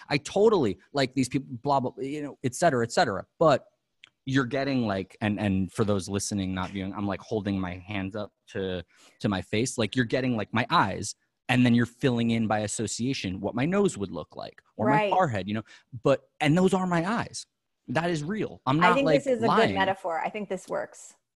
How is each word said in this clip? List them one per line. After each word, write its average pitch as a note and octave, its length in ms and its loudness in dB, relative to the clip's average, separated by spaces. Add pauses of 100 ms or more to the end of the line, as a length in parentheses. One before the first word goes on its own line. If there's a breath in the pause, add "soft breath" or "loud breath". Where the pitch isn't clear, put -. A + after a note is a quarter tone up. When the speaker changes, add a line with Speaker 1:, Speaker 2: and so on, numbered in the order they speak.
Speaker 1:
I D3 80 0
totally F3+ 600 2 (140 soft breath)
like C3+ 200 -2
these C3 160 0
people, C#3+ 200 -4 (120)
blah, C#3 200 2
blah, B2 180 -4
you C#3+ 240 -6
know, C#3 200 -12
et B2 120 -2
cetera, C3+ 280 2
et A2+ 80 -4
cetera. A2 340 0 (120)
But D3+ 280 4 (600)
you're C3 200 2
getting, C3+ 420 -2
like, F#2+ 340 -4
and, G#2 180 0
and F#2+ 320 0
for A#2 120 -2
those G2 260 0
listening, G2 460 -4
not F#2 160 -6
viewing, G2 220 -6
I'm, G2+ 120 -6
like, F#2+ 140 -4
holding G2 400 -4
my F2+ 160 -6 (100)
hands G2 300 -6
up G#2 160 -8 (220)
to, F#2 300 -4 (360 soft breath)
to A#2 100 -2
my F#2+ 120 0
face. A2 360 -2
Like, A2 180 -2
you're B2+ 100 2
getting, B2+ 300 -2
like, G#2 160 -4
my B2 200 0
eyes, G#2 420 0 (340)
and B2+ 160 4
then A#2+ 120 6
you're A#2+ 100 4
filling A#2 460 0
in A2+ 160 0
by G#2+ 140 0
association G#2+ 800 -4
what F#2+ 140 -4
my B2 120 0
nose F#3+ 340 0
would F#2+ 100 -6
look E2 260 -12
like - 280 -14 (140)
or G#3+ 100 0
Speaker 2:
Right. G#3 240 2
Speaker 1:
my F#3 40 2
forehead, A#2 320 2
you G#2 60 -4
know, A2 80 -4 (400 loud breath)
but, C#3 220 4 (160)
and D3+ 180 4
those F#3 160 6
are F#3 140 0
my F3 200 0
eyes. - 380 -6 (440)
That D#3+ 200 0
is D#3 140 -2
real. F3+ 420 -6
I'm C#3 140 4
Speaker 2:
I F3+ 80 6
Speaker 1:
not, F3+ 80 6
Speaker 2:
think C#4 100 2
Speaker 1:
like, D4+ 180 4
Speaker 2:
this B3+ 140 0
is A3 60 -2
a - 20 0
Speaker 1:
lying. G#3+ 220 4
Speaker 2:
good - 80 -2
metaphor. F#3+ 500 -2
I F3+ 60 -4
think G#3 180 -10
this F#3 180 -8
works. - 460 -8 (260)